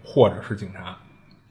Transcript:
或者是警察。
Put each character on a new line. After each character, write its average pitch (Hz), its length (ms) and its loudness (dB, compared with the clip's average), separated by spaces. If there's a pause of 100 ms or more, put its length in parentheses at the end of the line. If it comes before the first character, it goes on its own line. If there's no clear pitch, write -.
或 120 240 6
者 92 80 -6 (100)
是 110 80 -8
警 98 180 -12
察。 92 240 -16 (540)